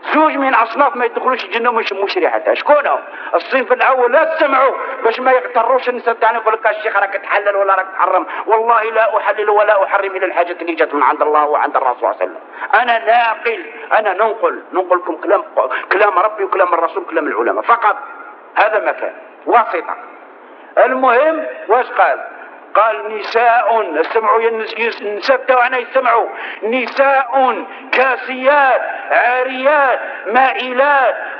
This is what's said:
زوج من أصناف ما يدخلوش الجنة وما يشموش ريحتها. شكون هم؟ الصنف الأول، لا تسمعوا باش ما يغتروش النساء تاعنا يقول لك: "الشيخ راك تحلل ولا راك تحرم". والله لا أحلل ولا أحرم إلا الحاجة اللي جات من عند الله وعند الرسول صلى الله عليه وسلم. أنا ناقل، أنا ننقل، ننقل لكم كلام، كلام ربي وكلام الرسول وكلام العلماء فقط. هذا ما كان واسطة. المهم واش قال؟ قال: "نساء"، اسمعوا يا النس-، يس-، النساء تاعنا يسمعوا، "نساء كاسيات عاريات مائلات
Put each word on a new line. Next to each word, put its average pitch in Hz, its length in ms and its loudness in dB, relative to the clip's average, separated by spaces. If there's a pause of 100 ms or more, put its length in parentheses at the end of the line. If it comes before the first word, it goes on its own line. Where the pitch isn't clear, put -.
زوج 294 340 2
من 269 180 0
أصناف 254 400 0
ما 240 100 -2
يدخلوش 247 400 -2
الجنة 226 240 -2
وما 226 120 0
يشموش 196 360 -4
ريحتها. 113 360 0
شكون 269 340 2
هم؟ 143 120 0 (340)
الصنف 240 380 0
الأول، 240 400 4
لا 302 120 4
تسمعوا 269 500 2 (300)
باش 226 160 0
ما 254 120 2
يغتروش 247 580 2
النساء 233 240 -2
تاعنا 226 240 0
يقول 226 160 0
لك: 220 140 -2
"الشيخ 208 300 -2
راك 202 160 0
تحلل 202 420 -2
ولا 196 200 2
راك 190 100 0 (100)
تحرم". 175 300 2 (220)
والله 226 360 4
لا 220 340 0
أحلل 208 320 0
ولا 208 340 4
أحرم 190 320 -2
إلا 185 100 -2
الحاجة 175 360 -2
اللي 165 140 -4
جات 156 180 0
من 147 100 2
عند 151 180 2
الله 151 240 4
وعند 139 320 0
الرسول 131 220 0
صلى 104 120 0
الله - 100 -4
عليه 92 100 -4
وسلم. - 100 -16 (400)
أنا 233 240 0
ناقل، 226 600 0 (340)
أنا 208 140 0
ننقل، 180 500 0 (100)
ننقل 180 240 0
لكم 170 180 -4
كلام، - 280 0 (480)
كلام 196 280 2
ربي - 240 -2
وكلام 185 300 0
الرسول 165 300 -2
وكلام 160 240 -4
العلماء 107 360 -2
فقط. - 340 2 (580)
هذا 208 240 2
ما 160 120 -2
كان 107 220 -8 (320)
واسطة. 185 500 0 (840)
المهم 262 680 2 (220)
واش 254 240 0
قال؟ 180 280 2 (560)
قال: 214 420 0
"نساء"، 226 720 2 (100)
اسمعوا 226 400 2
يا 226 80 2
النس-، 220 300 -6
يس-، 226 220 -4
النساء 208 360 0
تاعنا 254 400 2
يسمعوا، 240 500 0 (360)
"نساء 254 1000 0 (280)
كاسيات 262 880 2 (300)
عاريات 254 880 2 (280)
مائلات 254 880 2 (240)